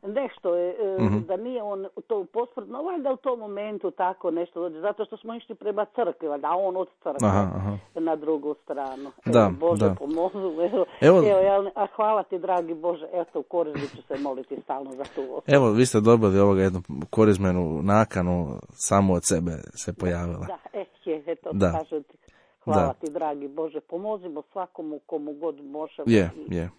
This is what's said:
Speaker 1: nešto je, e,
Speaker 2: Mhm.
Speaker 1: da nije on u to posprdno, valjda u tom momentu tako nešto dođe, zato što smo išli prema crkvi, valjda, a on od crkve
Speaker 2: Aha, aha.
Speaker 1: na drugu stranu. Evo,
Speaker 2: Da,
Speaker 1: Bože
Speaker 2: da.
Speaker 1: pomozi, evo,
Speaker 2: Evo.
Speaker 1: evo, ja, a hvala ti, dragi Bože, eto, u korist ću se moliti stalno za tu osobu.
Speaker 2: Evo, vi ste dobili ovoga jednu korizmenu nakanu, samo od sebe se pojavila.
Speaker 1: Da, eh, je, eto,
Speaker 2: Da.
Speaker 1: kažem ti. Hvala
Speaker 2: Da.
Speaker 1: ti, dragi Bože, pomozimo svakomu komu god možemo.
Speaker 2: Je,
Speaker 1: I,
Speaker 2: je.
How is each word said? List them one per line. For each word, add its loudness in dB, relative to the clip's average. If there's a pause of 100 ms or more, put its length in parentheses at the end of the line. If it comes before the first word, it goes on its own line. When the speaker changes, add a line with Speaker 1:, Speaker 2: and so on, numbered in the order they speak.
Speaker 1:
nešto -2
je, 0 (220)
e, 2
Speaker 2:
Mhm. 2
Speaker 1:
da -4
nije -6
on -8
u -12
to -4
posprdno, -8
valjda -4
u -2
tom -4
momentu -6
tako -2
nešto -4
dođe, -6
zato -4
što -16
smo -12
išli -14
prema -4
crkvi, -4
valjda, -4
a 2
on 0
od -4
crkve -2
Speaker 2:
Aha, 2
aha. -6 (180)
Speaker 1:
na -2
drugu -4
stranu. -10 (140)
Evo, 0
Speaker 2:
Da, 6
Speaker 1:
Bože 0
Speaker 2:
da. 4
Speaker 1:
pomozi, -4 (300)
evo, 0 (160)
Speaker 2:
Evo. 8
Speaker 1:
evo, 6
ja, 2
a -2
hvala 0
ti, -6
dragi -2
Bože, -4
eto, -4
u -6
korist -4
ću -20
se -8
moliti -8
stalno -8
za -10
tu -10
osobu. -8
Speaker 2:
Evo, 6
vi 6
ste 2
dobili 6
ovoga 6
jednu 2 (280)
korizmenu 4
nakanu, 2 (220)
samo 4
od 0
sebe 0 (240)
se -8
pojavila. -4
Speaker 1:
Da, -8 (160)
eh, -8 (200)
je, -4
eto, -8
Speaker 2:
Da. 4
Speaker 1:
kažem -6
ti. -20 (420)
Hvala 2
Speaker 2:
Da. 0
Speaker 1:
ti, -8
dragi -4
Bože, -6
pomozimo -8
svakomu -10
komu -8
god -6
možemo. -10
Speaker 2:
Je, 4
Speaker 1:
I, -10
Speaker 2:
je. -4